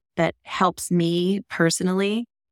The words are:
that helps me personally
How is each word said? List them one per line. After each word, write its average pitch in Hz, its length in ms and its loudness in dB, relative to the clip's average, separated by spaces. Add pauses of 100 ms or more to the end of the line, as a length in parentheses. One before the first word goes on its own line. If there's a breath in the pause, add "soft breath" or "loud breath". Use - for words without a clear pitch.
(160)
that 165 260 0
helps - 500 -2
me 175 560 2
personally 190 800 0 (240)